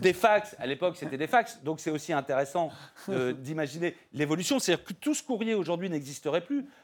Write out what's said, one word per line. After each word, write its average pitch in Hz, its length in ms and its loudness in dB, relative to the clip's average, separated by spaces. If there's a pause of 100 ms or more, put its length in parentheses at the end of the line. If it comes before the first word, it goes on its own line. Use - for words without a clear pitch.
Des 185 120 6
fax. 208 460 4
À 123 80 -4
l'époque, 170 300 0
c'était 147 220 -6
des 156 80 0
fax. - 380 2
Donc, 160 160 -2
c'est 165 100 -4
aussi 151 220 -2
intéressant 139 580 0 (380)
de, 127 240 0
d'imaginer 151 640 -4 (160)
l'évolution. 156 460 0
C'est-à-dire - 260 2
que - 80 -10
tout 294 220 -2
ce - 80 -2
courrier 226 320 0
aujourd'hui 175 360 0
n'existerait 147 520 -2
plus. 277 240 -4 (180)